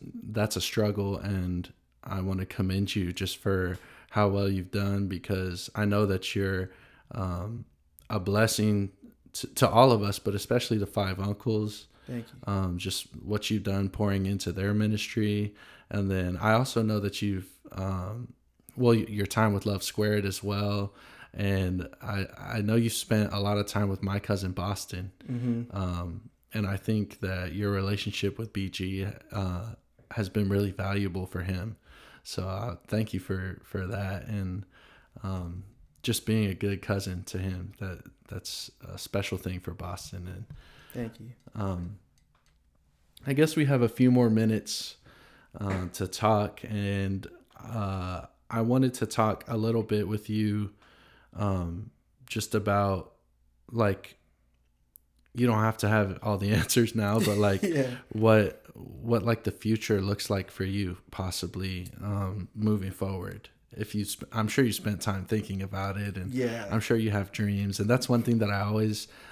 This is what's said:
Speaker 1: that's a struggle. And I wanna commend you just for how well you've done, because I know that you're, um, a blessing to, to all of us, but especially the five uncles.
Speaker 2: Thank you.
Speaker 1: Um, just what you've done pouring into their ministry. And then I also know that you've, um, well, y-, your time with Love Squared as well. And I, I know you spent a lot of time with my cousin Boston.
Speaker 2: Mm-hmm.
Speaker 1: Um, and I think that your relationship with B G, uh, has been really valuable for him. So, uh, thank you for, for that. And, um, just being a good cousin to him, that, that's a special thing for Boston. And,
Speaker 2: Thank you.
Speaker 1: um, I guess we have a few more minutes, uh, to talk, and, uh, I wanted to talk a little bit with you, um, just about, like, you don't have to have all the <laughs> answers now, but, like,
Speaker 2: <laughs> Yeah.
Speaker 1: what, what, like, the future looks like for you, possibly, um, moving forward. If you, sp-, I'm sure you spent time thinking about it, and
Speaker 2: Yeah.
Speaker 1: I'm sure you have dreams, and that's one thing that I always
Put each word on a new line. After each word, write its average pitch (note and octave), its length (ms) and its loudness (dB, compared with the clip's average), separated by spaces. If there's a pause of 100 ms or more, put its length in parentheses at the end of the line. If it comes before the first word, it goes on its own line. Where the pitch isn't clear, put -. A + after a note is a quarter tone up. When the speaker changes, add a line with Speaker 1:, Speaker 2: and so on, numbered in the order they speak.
(320)
Speaker 1:
that's G#2+ 240 0
a F#2 40 -2
struggle. G2+ 560 0
And F2+ 560 -2 (320)
I F#2+ 160 -4
wanna F#2+ 260 -2
commend G2 480 0
you F2+ 180 0
just - 260 -4
for F#2 400 0 (320)
how G#2 180 2
well G2+ 200 2
you've F#2 240 -2
done, G2+ 340 0
because F#2 680 -4
I G#2+ 100 0
know G#2 220 4
that F#2+ 280 0
you're, F#2+ 360 0 (420)
um, F#2+ 520 -4 (460)
a G#2+ 100 0
blessing G#2 720 4 (440)
to, - 200 -8
to B2 160 6
all B2 220 10
of G#2+ 100 4
us, G2+ 160 0
but G2+ 160 -2
especially A#2 440 0
the G2+ 80 0
five F#2+ 340 0
uncles. G#2+ 640 -2 (200)
Speaker 2:
Thank A#2+ 200 -8
you. - 260 -8
Speaker 1:
Um, F#2 260 0
just F#2 280 -6 (160)
what G#2 280 -2
you've G#2+ 120 0
done G2 260 0
pouring G2 380 0
into G2 240 -2
their G2 240 0
ministry. G#2 800 0 (360)
And G2 200 0
then F2+ 300 0
I G#2+ 140 4
also A#2 280 2
know G#2+ 180 2
that G2+ 220 -2
you've, G2 260 -2 (240)
um, F#2+ 600 -4 (440)
well, A#2+ 200 6
y-, G#2+ 120 2
your G2+ 180 -2
time A2 260 4
with G2 120 0
Love G2 200 0
Squared G#2 400 2
as G2 180 -2
well. G2+ 500 -2 (400)
And F#2+ 560 0 (140)
I, G2+ 240 -4 (120)
I A2+ 220 -6
know G#2+ 160 2
you A#2 140 6
spent G#2+ 420 2
a G2+ 60 -4
lot G2+ 200 2
of G#2 80 2
time G2+ 220 0
with G2 140 -2
my G2+ 160 0
cousin F#2+ 340 0
Boston. F#2+ 600 -6 (180)
Speaker 2:
Mm-hmm. A#2+ 460 -2
Speaker 1:
Um, F2+ 540 -4 (220)
and G#2 140 -2
I G2 100 -2
think G#2+ 440 -2
that F2+ 340 -4
your G2+ 160 -2
relationship G2+ 680 -2
with A2+ 140 -8
B G2 160 -4
G, F#2+ 380 -4 (260)
uh, F#2+ 420 -4 (380)
has G#2 160 -2
been G2+ 200 0
really G2+ 240 2
valuable G2 540 -2
for F2+ 160 -6
him. F#2+ 340 -4 (480)
So, - 180 -8
uh, F#2+ 340 -6 (120)
thank G#2+ 260 0
you F#2+ 60 0
for, F#2 440 -6
for F#2 220 -4
that. G2 400 -4
And, G2 400 -4 (560)
um, F2+ 400 -6 (400)
just - 240 -2
being A2 240 2
a F#2 40 -2
good G2+ 280 -2
cousin F#2+ 420 -2
to - 140 -8
him, F#2 400 -4
that, F#2 240 -10 (260)
that's - 420 -10 (220)
a F#2 60 -10
special - 400 -2
thing F2+ 220 -6
for - 120 -10
Boston. F2+ 540 -10
And, F#2 180 -10 (480)
Speaker 2:
Thank A2+ 280 -8
you. A2+ 100 -16 (240)
Speaker 1:
um, F#2+ 440 -4 (1300)
I C#3 80 2
guess D#3 200 6
we D#3 120 4
have C3+ 160 6
a A#2 60 6
few B2+ 220 6
more B2 200 8
minutes, A2 640 0 (640)
uh, F#2+ 320 -2
to F#2 160 -4
talk, G#2+ 560 2
and, G2 640 -2 (360)
uh, F#2+ 600 -4 (280)
I A#2 120 0
wanted B2 320 4
to A2 120 -2
talk G#2+ 400 0
a A#2+ 100 -4
little A2+ 280 2
bit G#2 240 0
with G#2+ 200 -6
you, G#2 420 0 (640)
um, F#2+ 540 -2 (360)
just - 280 -6
about, G2+ 580 2 (580)
like, G#2+ 460 0 (1200)
you B2 120 2
don't A2 140 4
have A2 180 4
to G#2 100 2
have G#2 340 4
all G#2 160 0
the G2+ 120 2
<laughs> A2 40 4
answers A2+ 400 4
now, G#2+ 260 2
but, G#2 160 4
like, G2+ 260 4
Speaker 2:
<laughs> - 0 -
Yeah. D3+ 260 2 (240)
Speaker 1:
what, A2 520 4 (100)
what, - 480 -2
like, A#2 220 0
the G#2 80 0
future G#2+ 480 2
looks G2+ 300 -2
like F#2+ 200 0
for - 140 -6
you, F#2+ 320 -2 (140)
possibly, F#2 800 -6 (140)
um, G2+ 520 -4
moving G#2+ 360 2
forward. F#2+ 580 -6 (280)
If - 180 -6
you, G#2 140 0
sp-, - 240 -8
I'm A2 160 0
sure C3+ 160 4
you A2 80 2
spent G#2 280 -2
time F#2+ 260 -2
thinking G2 360 -2
about G2 340 -4
it, G2+ 200 -4
and F#2+ 160 -6
Speaker 2:
Yeah. A#2 380 -2
Speaker 1:
I'm A2 100 2
sure A#2+ 160 2
you A2 140 2
have G2+ 220 0
dreams, G2+ 460 0
and G#2 100 0
that's B2 200 4
one A#2+ 140 4
thing A#2 160 4
that G#2 120 0
I G2+ 120 0
always G#2+ 440 0 (260)